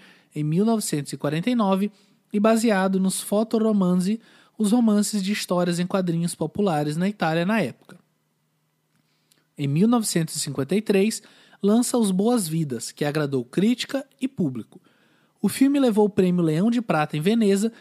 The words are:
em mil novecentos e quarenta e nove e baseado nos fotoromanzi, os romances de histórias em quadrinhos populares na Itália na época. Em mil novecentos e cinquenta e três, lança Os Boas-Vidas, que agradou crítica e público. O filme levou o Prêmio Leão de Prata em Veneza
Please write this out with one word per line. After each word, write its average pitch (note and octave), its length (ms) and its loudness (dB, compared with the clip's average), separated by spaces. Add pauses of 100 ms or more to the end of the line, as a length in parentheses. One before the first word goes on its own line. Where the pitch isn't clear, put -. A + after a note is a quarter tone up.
(340)
em D3+ 80 -6
mil D#3+ 220 0
novecentos G#3 480 -2
e D3+ 60 -8
quarenta D#3 320 -2
e B3+ 40 0
nove G3+ 380 0 (400)
e G#3 80 0
baseado G#3 580 2
nos F#3 220 -2
fotoromanzi, G#3 1000 0 (380)
os G#3 160 0
romances G#3 500 2
de F#3+ 80 -2
histórias F3 480 -2
em F3+ 80 -2
quadrinhos E3+ 480 -2
populares D3+ 640 -2
na F3+ 100 -2
Itália E3+ 380 -2
na G#3+ 160 0
época. - 380 -8 (1600)
Em C#3+ 100 -2
mil D#3+ 180 2
novecentos G#3+ 500 0
e - 40 -6
cinquenta C#3 340 -4
e G#3+ 60 0
três, G#3 420 0 (400)
lança A3+ 340 2
Os A3 140 2
Boas-Vidas, E3 840 -2
que - 100 -8
agradou C#3+ 400 -2
crítica A#3+ 600 -2 (160)
e C4 80 -4
público. C3 500 -6 (600)
O G#3 80 2
filme C#4 320 2
levou G#3+ 240 4
o G3+ 60 2
Prêmio F3+ 340 2
Leão D#3+ 260 2
de A#3+ 120 0
Prata D#3 340 -2
em D3+ 40 -2
Veneza G#3 600 2